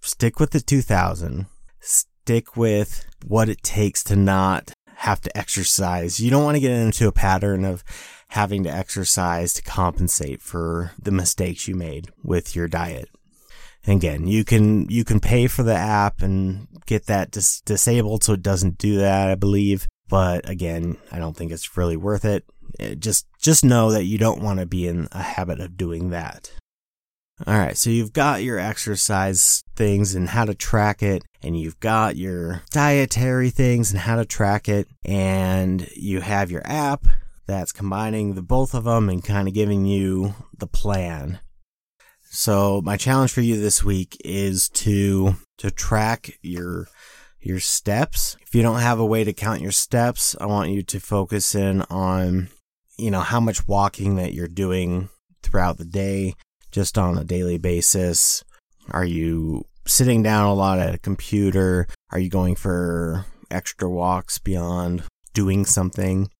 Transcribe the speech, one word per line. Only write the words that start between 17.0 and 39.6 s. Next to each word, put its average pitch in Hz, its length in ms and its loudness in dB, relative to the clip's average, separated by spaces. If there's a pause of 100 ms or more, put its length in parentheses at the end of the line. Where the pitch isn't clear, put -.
that 101 240 0
dis-, - 300 -2
disabled 107 640 0
so 113 100 4
it 92 100 -2
doesn't 92 340 0
do 104 200 0
that, 98 320 2
I 95 60 2
believe. 101 520 2 (200)
But 90 400 0
again, 85 480 -4 (160)
I - 80 -10
don't 82 160 -6
think 85 160 -8
it's - 240 -12
really 87 220 0
worth 98 260 -2
it. 104 220 0 (340)
It 53 220 -8
just, 107 240 -2 (160)
just 156 240 6
know 117 260 6
that 104 140 2
you 104 120 -2
don't 110 240 0
wanna 95 240 -2
be 87 220 -4
in 85 240 -4
a 95 120 -8
habit 90 360 -6
of 87 160 -10
doing 90 360 -4
that. 85 400 -10 (960)
All 107 100 2
right, 90 180 0
so - 140 0
you've 113 240 0
got 139 300 2
your 117 160 -2
exercise 98 1040 0 (120)
things 101 380 2
and 90 160 -2
how 113 160 0
to 107 80 -4
track 104 480 0
it, 98 220 0 (180)
and 82 180 -4
you've 80 200 -8
got 110 360 0
your 87 540 -6
dietary 131 800 2
things 120 420 2
and 98 100 0
how 113 140 0
to 117 80 0
track 104 460 0
it, 104 180 0 (160)
and 95 920 0
you 95 260 -4
have 98 300 -2
your 87 120 -8
app 143 440 2 (400)
that's 95 240 -4
combining 104 640 -4
the 95 80 -8
both 127 320 0
of 117 80 -2
them 113 260 2
and 90 160 -4
kinda 101 240 0
giving 101 340 0